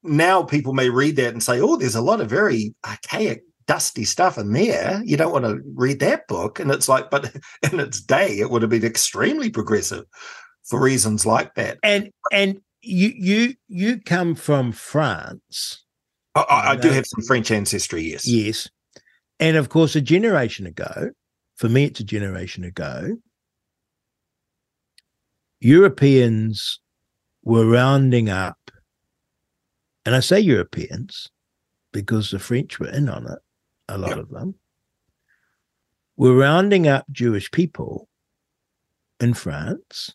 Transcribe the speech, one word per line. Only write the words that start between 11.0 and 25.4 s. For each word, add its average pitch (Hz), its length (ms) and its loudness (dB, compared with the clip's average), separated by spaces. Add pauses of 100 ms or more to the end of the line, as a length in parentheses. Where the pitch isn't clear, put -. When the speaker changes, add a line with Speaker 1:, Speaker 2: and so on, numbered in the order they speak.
Speaker 1:
like - 300 0
that. - 260 -6
Speaker 2:
And, 208 280 0 (220)
and 196 280 0 (200)
you, 196 360 0
you, 214 380 0 (140)
you 202 320 -4
come 175 340 -2
from 135 380 -2
France. - 1080 -6 (540)
Speaker 1:
I, 156 60 2
I, 139 300 0
I 139 40 0
do 135 120 4
Speaker 2:
No. 139 60 6
Speaker 1:
have 131 120 0
some 110 180 -8
French 120 260 0
ancestry, 101 520 -2
yes. 80 260 -8
Speaker 2:
Yes. 113 400 -2 (720)
And 160 160 2
of 143 140 0
course, 160 260 2
a 151 60 2
generation 147 640 0
ago, - 440 -10 (460)
for 113 140 -2
me, 131 160 4
it's - 140 -8
a 110 40 -8
generation 95 600 -8
ago, 123 520 -8 (2500)